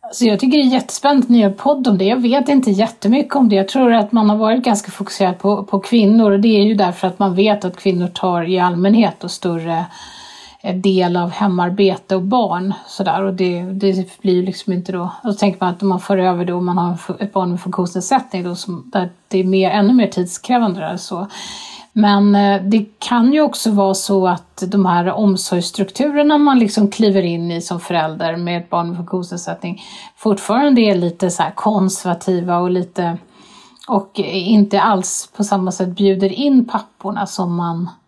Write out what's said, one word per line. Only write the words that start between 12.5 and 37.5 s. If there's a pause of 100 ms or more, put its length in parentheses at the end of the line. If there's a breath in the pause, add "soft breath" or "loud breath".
Sådär.
Och
det,
det
blir
ju
liksom
inte
då. (120)
Och
så
tänker
man
att
om
man
för
över
det
och
man
har
en
fu-,
ett
barn
med
funktionsnedsättning
då,
som,
där (180)
det
är
mer,
ännu
mer
tidskrävande
där,
så (720 loud breath)
men,
eh,
det (120)
kan
ju
också
vara
så
att
de
här
omsorgsstrukturerna
man
liksom
kliver
in
i
som
förälder
med
ett
barn
med
funktionsnedsättning (340 loud breath)
fortfarande
är
lite
så
här
konservativa
och
lite, (720 loud breath)
och
inte
alls
på
samma
sätt
bjuder
in
papporna
som